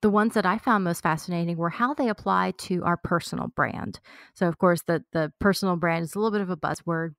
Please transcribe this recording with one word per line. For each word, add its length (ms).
the 100
ones 240
that 100
I 140
found 240
most 220
fascinating 520
were 140
how 240
they 140
apply 460
to 160
our 140
personal 500
brand. 540
So, 140
of 100
course, 240
the, 300
the 260
personal 380
brand 260
is 140
a 20
little 140
bit 80
of 100
a 60
buzzword, 640